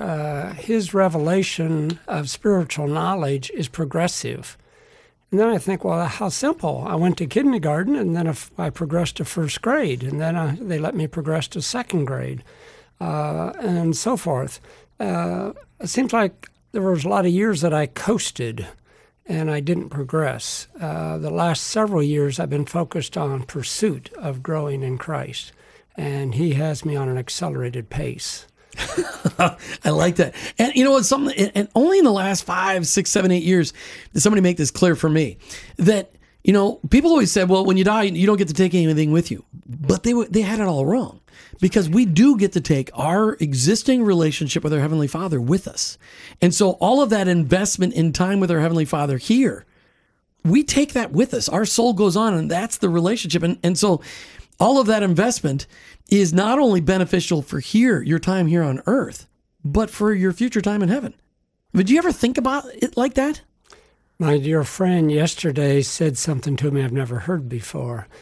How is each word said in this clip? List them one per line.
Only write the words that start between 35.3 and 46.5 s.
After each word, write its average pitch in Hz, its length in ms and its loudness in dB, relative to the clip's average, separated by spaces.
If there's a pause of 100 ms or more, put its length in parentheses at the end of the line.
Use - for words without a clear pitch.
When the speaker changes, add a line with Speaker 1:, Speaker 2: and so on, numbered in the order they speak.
Speaker 2:
That, 196 340 2 (320)
you 185 80 4
know, 202 280 2 (100)
people 294 200 6
always 269 220 4
said, 185 160 2
"Well, 190 160 4
when 190 140 4
you 190 60 4
die, 214 180 2
you 180 240 2
don't 208 100 6
get 185 120 0
to 151 60 -6
take 180 200 2
anything 156 380 2
with 165 180 2
you." - 160 -10 (200)
But 147 360 -2
they 233 80 0
w-, 240 180 0
they 220 140 2
had 214 180 -2
it 202 60 -2
all 143 180 0
wrong, 208 360 -2 (380)
because 180 300 2
we 220 160 4
do 220 320 6
get 196 160 2
to 170 80 -2
take 135 320 0
our 202 480 0
existing 175 640 2
relationship 160 580 2
with 151 120 0
our 147 60 2
Heavenly 151 280 0
Father 160 320 -2
with 151 260 0
us. - 300 -8 (460)
And 175 120 4